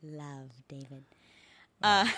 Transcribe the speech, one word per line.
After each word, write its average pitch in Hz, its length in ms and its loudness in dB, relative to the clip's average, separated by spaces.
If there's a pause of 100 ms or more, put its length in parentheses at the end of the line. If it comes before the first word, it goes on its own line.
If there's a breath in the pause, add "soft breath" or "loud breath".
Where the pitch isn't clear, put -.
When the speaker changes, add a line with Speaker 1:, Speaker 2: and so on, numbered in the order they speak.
Speaker 1:
Love, 143 500 -16 (180)
David. 139 340 -16 (800 soft breath)
Speaker 2:
Uh, 208 240 6
Speaker 1:
Uh, 226 100 0